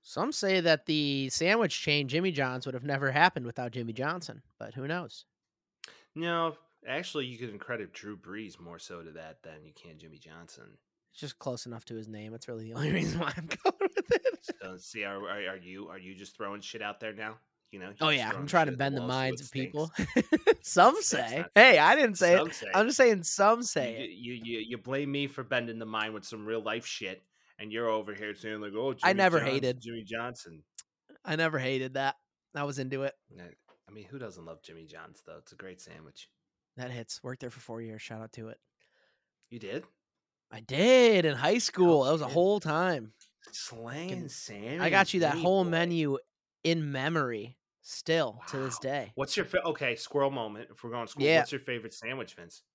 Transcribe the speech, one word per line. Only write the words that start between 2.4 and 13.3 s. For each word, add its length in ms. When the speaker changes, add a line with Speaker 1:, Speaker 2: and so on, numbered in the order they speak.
Speaker 1:
would 80
have 100
never 260
happened 340
without 280
Jimmy 200
Johnson, 500
but 160
who 120
knows? 400
Speaker 2:
No, 420
actually, 380
you 120
can 200
credit 340
Drew 240
Brees 420
more 200
so 240
to 100
that 300
than 220
you 100
can 240
Jimmy 200
Johnson. 460
Speaker 1:
It's 80
just 180
close 280
enough 200
to 80
his 140
name. 240
That's 160
really 160
the 100
only 160
<laughs> 20
reason 280
why 160